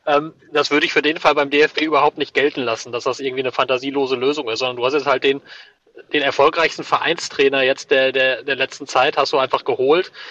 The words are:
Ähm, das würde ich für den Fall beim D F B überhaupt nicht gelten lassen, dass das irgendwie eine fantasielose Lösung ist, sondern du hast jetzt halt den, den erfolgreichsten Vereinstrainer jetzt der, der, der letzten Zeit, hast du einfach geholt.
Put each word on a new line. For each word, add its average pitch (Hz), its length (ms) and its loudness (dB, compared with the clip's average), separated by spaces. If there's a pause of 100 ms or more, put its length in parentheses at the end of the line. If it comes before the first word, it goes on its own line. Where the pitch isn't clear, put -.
Ähm, 151 260 2 (200)
das 147 180 0
würde 151 160 2
ich - 60 -6
für 151 100 2
den 151 160 0
Fall 151 160 2
beim 143 160 0
D 147 100 4
F 151 140 4
B 156 100 -2
überhaupt 151 340 2
nicht 143 160 -6
gelten 139 280 0
lassen, 117 300 -4
dass 120 100 -4
das 127 160 -4
irgendwie 135 240 -4
eine 127 80 -4
fantasielose 131 640 -2
Lösung 135 340 -2
ist, 113 120 -4
sondern 127 160 -4
du 120 100 -2
hast 135 80 0
jetzt 139 120 -2
halt 131 180 0
den, 139 160 2 (720)
den 147 100 0
erfolgreichsten 156 640 2
Vereinstrainer 139 800 0
jetzt 135 280 -2
der, 131 200 2
der, 131 320 0
der 139 140 -4
letzten 131 300 -6
Zeit, 143 320 2
hast 135 140 0
du 151 60 2
einfach 131 260 -2
geholt. 139 480 0 (180)